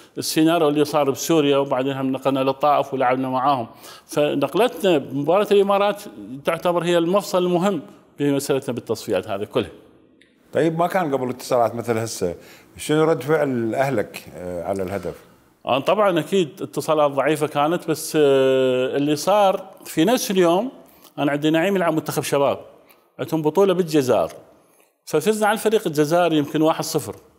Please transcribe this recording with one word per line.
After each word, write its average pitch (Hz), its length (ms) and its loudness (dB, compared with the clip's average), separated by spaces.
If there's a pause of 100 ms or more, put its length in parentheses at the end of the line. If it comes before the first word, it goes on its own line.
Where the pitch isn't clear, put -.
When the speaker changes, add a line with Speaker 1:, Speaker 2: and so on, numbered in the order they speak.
(180)
Speaker 1:
السيناريو 160 500 2
اللي 147 160 2
صار 147 260 0
بسوريا، 143 460 2
وبعدين 139 360 0
هم 135 200 -4
نقلنا 135 280 -2
للطائف 139 540 0
ولعبنا 131 340 0
معاهم، 127 380 0 (400)
فنقلتنا 151 920 0
بمباراه 143 520 0
الامارات 202 520 2 (420)
تعتبر 170 400 0
هي 175 140 4
المفصل 180 460 0
المهم 180 380 0 (360)
بمسيرتنا 139 560 0
بالتصفيات 107 540 -4
هذه 101 160 -6
كلها. 104 260 -4 (840)
Speaker 2:
طيب 160 260 0
ما 175 80 0
كان 175 280 -2
قبل 127 140 -2
اتصالات 120 460 0
مثل 117 240 -2
هسه، 98 360 -4 (420)
شنو 156 280 0
رد 160 180 0
فعل 131 520 0
اهلك، 131 500 -2 (100)
آه، 87 300 -8
على 98 180 -4
الهدف؟ 90 320 -6 (520)
Speaker 1:
آه، 127 120 0
طبعًا 180 400 0
اكيد 160 440 -2
اتصالات 151 480 0
ضعيفه 143 360 0
كانت، 151 440 -2
بس، - 260 -4
آه، 131 800 2
اللي 147 200 0
صار 190 500 2 (180)
في 160 200 0
نفس 233 260 0
اليوم 185 400 2 (480)
انا 143 140 0
عندي 147 180 0
نعيم 175 260 0
يلعب 170 180 0
منتخب 151 280 -4
شباب، 135 360 0 (600)
عندهم 160 240 -4
بطوله 185 300 2
بالجزائر، 143 580 2 (760)
ففزنا 208 420 0
على 208 80 2
الفريق 214 320 0
الجزائري 160 500 2
يمكن 147 260 0
واحد 156 220 2
صفر، 107 320 -6 (220)